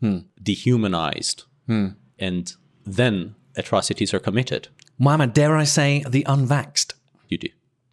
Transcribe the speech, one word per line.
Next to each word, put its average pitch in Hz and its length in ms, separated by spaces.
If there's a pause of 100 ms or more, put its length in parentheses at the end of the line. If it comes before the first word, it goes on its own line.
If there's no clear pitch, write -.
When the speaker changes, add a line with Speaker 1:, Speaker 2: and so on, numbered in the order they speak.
Speaker 1:
Hmm. 104 180 (240)
Speaker 2:
dehumanized, 98 1000 (220)
Speaker 1:
Hmm. 107 220 (300)
Speaker 2:
and 90 340 (340)
then 98 480 (220)
atrocities - 580
are 92 60
committed. 120 480 (300)
Speaker 1:
Muhammad, 139 340
dare 151 240
I 156 80
say 143 440
the 131 160
unvaxxed? 135 680 (340)
Speaker 2:
You 85 100
do. - 100 (440)